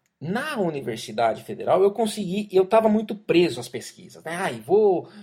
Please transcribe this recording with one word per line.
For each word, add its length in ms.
Na 400
Universidade 840
Federal 400
eu 80
consegui, 600
eu 160
tava 220
muito 260
preso 440
às 80
pesquisas, 560
né? 120
"Ai, 280
vou 460